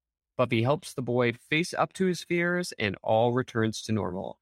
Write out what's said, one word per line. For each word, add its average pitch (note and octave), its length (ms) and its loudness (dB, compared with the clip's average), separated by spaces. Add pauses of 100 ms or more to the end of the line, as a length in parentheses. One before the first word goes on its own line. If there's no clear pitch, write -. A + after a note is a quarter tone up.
(380)
Buffy A#2+ 260 2
helps C#3 300 0
the - 80 -6
boy B2 320 2
face D#3 400 -2
up - 200 0
to F#3+ 120 0
his F3+ 180 -2
fears, F3 560 -2
and G#2 240 0
all A2+ 300 4
returns A2+ 500 0
to - 80 -6
normal. F#2+ 500 -4